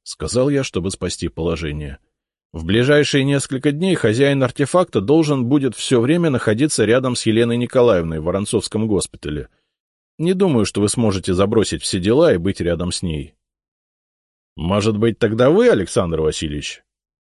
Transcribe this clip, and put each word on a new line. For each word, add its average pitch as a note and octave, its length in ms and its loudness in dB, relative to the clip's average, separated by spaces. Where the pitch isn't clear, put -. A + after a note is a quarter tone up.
сказал B2 480 -2
я, C#3 120 0
чтобы F#2+ 280 -6
спасти - 380 -6
положение. D#2 720 -6
В E2 120 -10
ближайшие C3 600 2
несколько C#3 480 -2
дней F3 220 -2
хозяин C3+ 480 2
артефакта C#3 580 0
должен C#3 460 2
будет C3+ 280 0
всё - 260 0
время E3 300 2
находиться A#2 540 0
рядом B2 320 2
с - 100 -6
Еленой A#2 320 2
Николаевной F#2+ 600 2
в D2+ 40 -6
Воронцовском G2+ 640 -2
госпитале. D2+ 600 -4
Не F3+ 160 0
думаю, D#3 320 2
что - 140 -4
вы G#2 80 4
сможете G2 440 0
забросить G2 500 0
все G2 180 -4
дела B2 340 4
и F2+ 40 0
быть F#2 220 -4
рядом F2 300 -2
с - 120 -8
ней. — D2+ 320 -6
Может G2+ 420 0
быть, A2+ 220 0
тогда A#2 300 2
вы, A3+ 180 4
Александр F2+ 520 0
Васильевич? — D2+ 640 -4